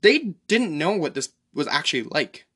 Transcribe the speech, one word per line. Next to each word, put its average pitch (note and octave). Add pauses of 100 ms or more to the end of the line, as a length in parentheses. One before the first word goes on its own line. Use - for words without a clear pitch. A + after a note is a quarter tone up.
they B3 (120)
didn't G#3
know D#3+
what E3+
this C3+ (240)
was C#3+
actually C#3
like. -